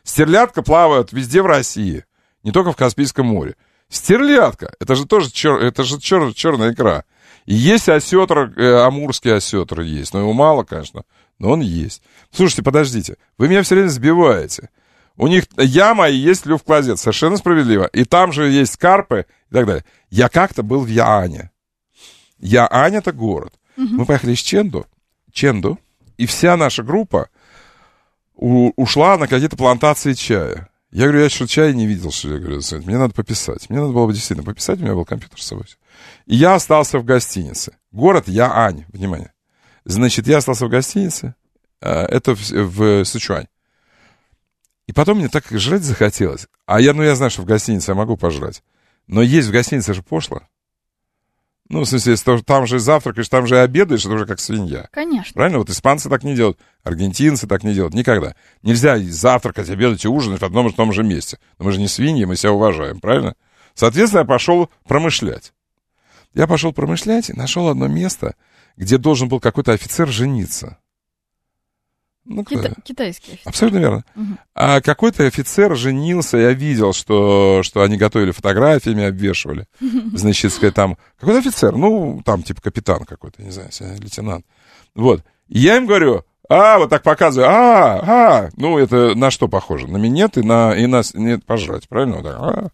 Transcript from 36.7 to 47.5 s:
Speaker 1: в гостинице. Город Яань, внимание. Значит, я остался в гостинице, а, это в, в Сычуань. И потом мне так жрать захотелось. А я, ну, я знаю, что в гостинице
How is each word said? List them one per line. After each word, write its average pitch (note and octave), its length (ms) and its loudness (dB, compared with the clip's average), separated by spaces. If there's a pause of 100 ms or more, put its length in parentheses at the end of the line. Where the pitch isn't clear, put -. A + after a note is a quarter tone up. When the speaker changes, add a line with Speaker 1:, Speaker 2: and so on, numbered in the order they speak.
Speaker 1:
в A#2+ 60 -4
гостинице. A#2 720 -4 (160)
Город D3+ 360 2
Яань, G#2+ 600 0
внимание. F#2 440 -10 (520)
Значит, A2+ 420 0
я D3 120 4
остался B2+ 280 -2
в - 20 -6
гостинице, C3 640 -4 (460)
а, E2 240 -4
это B2+ 300 -2
в, G2+ 60 -8 (100)
в G2+ 540 0
Сычуань. - 420 -8 (1400)
И - 60 -14
потом F#3+ 260 2
мне D3+ 100 -2
так - 220 -4
жрать B2+ 320 -2
захотелось. G#2+ 640 -2 (200)
А G2 140 2
я, C#3 120 6
ну, D3+ 100 -2
я D3+ 120 2
знаю, B2+ 160 0
что - 120 -10
в F2+ 40 -10
гостинице G#2+ 460 -2